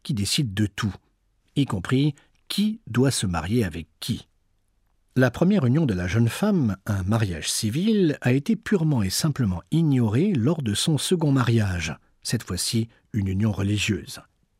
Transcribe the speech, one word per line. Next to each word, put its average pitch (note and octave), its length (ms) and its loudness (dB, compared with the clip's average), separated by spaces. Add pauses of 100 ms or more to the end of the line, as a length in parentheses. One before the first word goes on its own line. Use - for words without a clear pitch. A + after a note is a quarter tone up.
qui D#3 100 -4
décide G#2 400 -2
de G#2+ 140 0
tout, - 280 -4 (640)
y C#3 80 2
compris C3 500 0 (340)
qui G#3+ 380 -2
doit A#2+ 220 2
se - 160 -2
marier F#2 380 0
avec E2 240 -8 (120)
qui. - 280 -6 (880)
La B2 160 2
première F3 340 2
union C#3 220 2
de A2+ 60 0
la F2+ 140 -2
jeune A#2 200 2
femme, D#3 480 0 (100)
un G2+ 180 -2
mariage F#2+ 480 -2
civil, E3+ 680 0
a B2 100 2
été C#3 240 2
purement D#3 460 0
et F#2+ 80 0
simplement G#2 520 0 (100)
ignorée C#3+ 640 2
lors C#3+ 280 0
de G#2+ 140 -2
son D#3 240 0
second D#3+ 320 0
mariage, G#2 640 2 (260)
cette - 220 -4
fois-ci A2+ 460 -2 (220)
une G2 160 -2
union G2+ 240 0
religieuse. G2+ 680 -2 (400)